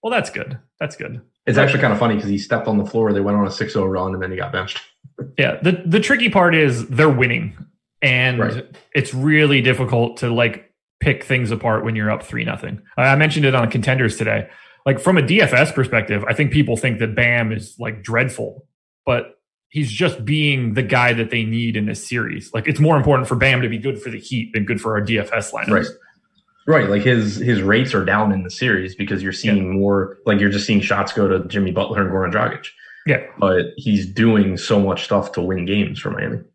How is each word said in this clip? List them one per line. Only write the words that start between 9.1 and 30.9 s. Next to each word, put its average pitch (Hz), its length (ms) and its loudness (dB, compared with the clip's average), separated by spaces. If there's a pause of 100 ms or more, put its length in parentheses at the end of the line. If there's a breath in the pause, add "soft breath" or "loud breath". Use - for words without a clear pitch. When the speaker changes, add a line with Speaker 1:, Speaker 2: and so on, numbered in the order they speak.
Speaker 1:
really 143 480 4
difficult 120 560 0
to, 123 140 -2
like, 117 400 -2 (280)
pick - 240 0
things 123 260 0
apart 110 340 -2
when 113 120 -2
you're 107 140 -2
up 110 120 -2
three 117 220 -8
nothing. 107 360 -8 (160 soft breath)
I, 127 120 4
I 135 80 6
mentioned 156 300 2
it 131 80 2
on 117 160 2
Contenders 123 460 0
today. 110 320 -2 (380 loud breath)
Like, 135 140 2
from 185 160 4
a 156 60 4
D 165 180 2
F 151 140 4
S 143 180 4
perspective, 110 560 0
I 117 60 0
think 143 180 0
people 127 240 2
think 117 220 -2
that 110 160 -2
Bam 120 380 0
is, 104 260 -10
like, 110 240 -10
dreadful, 113 640 -4 (400)
but 120 300 -2 (320)
he's 143 220 -4
just 110 340 -2
being 139 500 0
the 131 80 0
guy 123 320 2
that 117 160 -2
they 117 140 -2
need 113 320 -2
in 107 100 -2
this 107 200 -8
series. 113 460 -6
Like, 110 160 -4
it's 147 120 0
more 156 160 6
important 127 320 2
for - 80 0
Bam 123 260 2
to 120 60 -2
be 117 100 -4
good 117 240 -6
for 123 80 -10
the 113 80 -10
Heat 113 340 -6
than 110 140 0
good 113 140 -2
for 113 140 -4
our 104 60 0
D 104 180 0
F 101 140 -4
S 107 200 -4
lineups. 110 180 -6
Speaker 2:
Right. 98 160 2 (800 soft breath)
Right, 139 220 4
like, 101 140 2
his, 110 340 2
his 120 240 0
rates 107 340 2
are 90 120 0
down 104 260 2
in 95 100 0
the 90 80 -8
series 95 440 -2
because 101 280 -4
you're 95 100 -4
seeing 104 260 0
Speaker 1:
Yeah. 92 200 -2
Speaker 2:
more, 98 460 0
like, 101 160 2
you're 101 100 4
just 101 160 -4
seeing 104 140 2
shots 98 320 -2